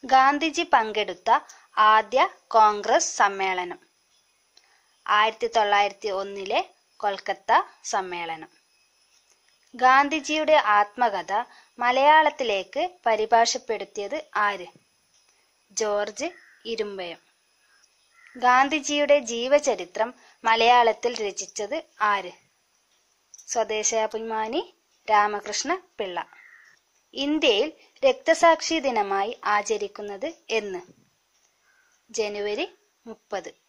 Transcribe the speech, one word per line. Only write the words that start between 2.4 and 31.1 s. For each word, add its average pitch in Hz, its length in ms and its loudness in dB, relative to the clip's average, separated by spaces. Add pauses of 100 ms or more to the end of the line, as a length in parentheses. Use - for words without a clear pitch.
കോൺഗ്രസ് 214 720 2
സമ്മേളനം? 190 600 -2 (1300)
ആയിരത്തി 220 400 0
തൊള്ളായിരത്തി 202 600 0
ഒന്നിലെ 196 640 -6 (300)
കൊൽക്കത്ത 196 520 -6 (320)
സമ്മേളനം. 175 680 -8 (1300)
ഗാന്ധിജിയുടെ 277 760 2
ആത്മകഥ 208 800 2 (480)
മലയാളത്തിലേക്ക് 269 1120 2 (160)
പരിഭാഷപ്പെടുത്തിയത് 220 1200 -2 (120)
ആര്? 196 320 -2 (1040)
ജോർജ് 208 560 -4 (380)
ഇരുമ്പയം. 202 520 -8 (1200)
ഗാന്ധിജിയുടെ 285 840 2
ജീവചരിത്രം 240 920 -2 (300)
മലയാളത്തിൽ 226 720 2
രചിച്ചത് 208 680 -8 (180)
ആര്? 196 300 -2 (1160)
സ്വദേശാഭിമാനി 220 1300 -4 (360)
രാമകൃഷ്ണ 208 680 0 (160)
പിള്ള. 185 280 -8 (880)
ഇന്ത്യയിൽ 285 600 0 (320)
രക്തസാക്ഷി 320 720 2
ദിനമായി 208 680 -4
ആചരിക്കുന്നത് 208 880 -4 (160)
എന്ന്? 208 320 -6 (1300)